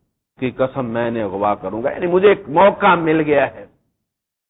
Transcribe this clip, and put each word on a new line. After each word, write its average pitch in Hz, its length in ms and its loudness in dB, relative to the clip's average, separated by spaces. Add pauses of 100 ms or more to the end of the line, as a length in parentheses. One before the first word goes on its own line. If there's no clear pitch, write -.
(400)
کی 127 120 -4
قسم 131 340 -4
میں 117 260 -4
نے 113 120 -4
اغوا 101 320 -2
کروں 104 280 -8
گا، - 80 -4
یعنی - 160 -6
مجھے 185 200 4
ایک 196 220 0
موقع 190 460 4
مل 160 260 0
گیا 143 320 0
ہے، - 120 -20 (840)